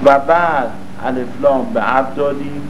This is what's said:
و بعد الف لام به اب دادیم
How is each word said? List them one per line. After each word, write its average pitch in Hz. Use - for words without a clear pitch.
و 139
بعد 156
الف 127
لام 131
به 113
اب 135
دادیم 143